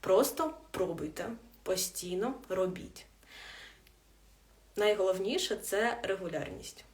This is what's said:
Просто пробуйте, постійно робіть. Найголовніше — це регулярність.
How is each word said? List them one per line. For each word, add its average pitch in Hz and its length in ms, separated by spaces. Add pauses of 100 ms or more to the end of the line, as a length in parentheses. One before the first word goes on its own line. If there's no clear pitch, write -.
Просто 285 540 (160)
пробуйте, 170 560 (400)
постійно 185 680 (140)
робіть. 185 580 (1700)
Найголовніше — 202 840
це 220 400
регулярність. 180 920